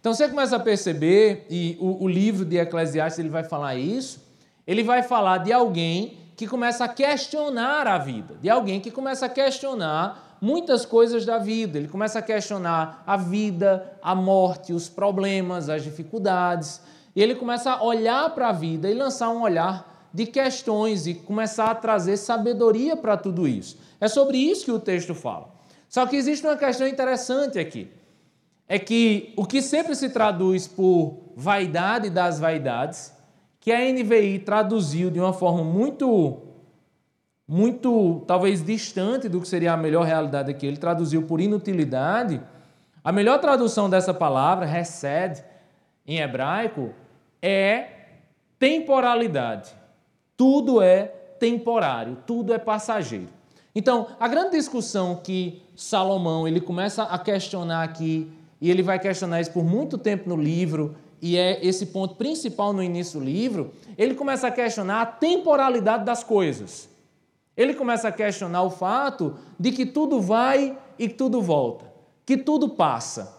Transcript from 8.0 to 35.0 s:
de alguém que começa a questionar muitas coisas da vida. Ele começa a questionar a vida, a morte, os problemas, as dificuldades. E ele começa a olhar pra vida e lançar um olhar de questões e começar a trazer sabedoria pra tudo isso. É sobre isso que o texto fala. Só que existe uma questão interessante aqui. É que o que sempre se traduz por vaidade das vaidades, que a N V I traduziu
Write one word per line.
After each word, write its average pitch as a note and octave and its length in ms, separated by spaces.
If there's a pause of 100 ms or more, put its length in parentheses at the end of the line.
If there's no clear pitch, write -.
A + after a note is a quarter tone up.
de D3 80
alguém G#3 320
que A3 100
começa C4 360
a - 20
questionar B3 1120
muitas B3+ 460
coisas A#3 400
da A3+ 120
vida. G#3 400
Ele D3 100
começa G#3+ 320
a - 20
questionar F#3 840
a G3 120
vida, F#3+ 840
a F3+ 140
morte, F#3 580
os E3+ 160
problemas, F#3+ 800
as D#3 140
dificuldades. F3 1000 (360)
E F#3+ 60
ele A#3+ 120
começa A#3+ 380
a A#3+ 100
olhar A#3 500
pra B3 200
vida E3 360
e G#3 60
lançar B3 360
um A#3 120
olhar F3+ 720
de A3 120
questões A3+ 800
e E3+ 80
começar A3 560
a A3+ 40
trazer G#3 440
sabedoria A3+ 800
pra G#3+ 200
tudo F3+ 320
isso. G#2 300 (200)
É G#3 80
sobre C4+ 300
isso D#4 300
que B3 60
o A3 60
texto F3+ 360
fala. F#2 340 (400)
Só B3 180
que B3+ 80
existe C#4+ 320
uma D4 100
questão C4 300
interessante C4 720
aqui. C#3 320 (760)
É G3 120
que A3 560
o G3 100
que C4+ 160
sempre D4+ 320
se C4 160
traduz F#3+ 560
por F3 680
vaidade F#3+ 720
das F3 300
vaidades, D3+ 760 (460)
que A3 100
a A#3 100
N B3+ 220
V G#3 320
I G3 60
traduziu F#3+ 680